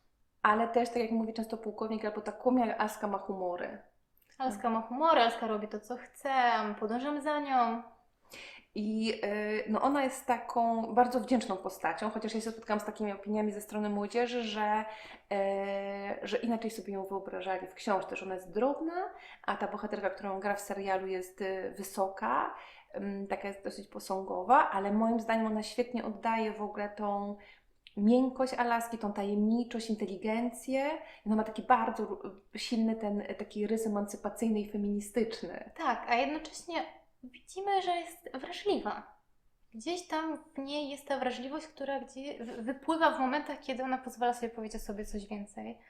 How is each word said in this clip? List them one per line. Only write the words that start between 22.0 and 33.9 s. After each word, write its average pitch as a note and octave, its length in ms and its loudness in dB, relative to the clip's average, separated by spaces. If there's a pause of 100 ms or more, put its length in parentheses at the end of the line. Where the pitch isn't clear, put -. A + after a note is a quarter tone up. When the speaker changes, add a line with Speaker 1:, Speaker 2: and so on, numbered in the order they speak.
Speaker 1:
ym, G3+ 300 -4
taka G3 220 -4
jest G3 160 -10
dosyć G#3 240 -8
posągowa, F#3+ 840 4
ale G3+ 220 0
moim A3+ 280 4
zdaniem A3+ 260 2
ona G#3+ 160 0
świetnie A#3+ 420 -2
oddaje A3 480 0
w G#3 100 -6
ogóle G#3 260 -4
tą G#3 480 -2 (600)
miękkość B3+ 580 6
Alaski, A#3 440 0
tą G3+ 140 -4
tajemniczość, G#3+ 800 2
inteligencję. A3+ 1000 -2 (360)
I - 0 -
ona G#3+ 100 4
ma G#3+ 80 2
taki - 180 -6
bardzo A3+ 420 4
ru-, G3 360 -8 (160)
silny A3+ 400 2
ten, G#3 260 0 (160)
taki G#3 280 -4
rys A3+ 200 2
emancypacyjny G#3 760 0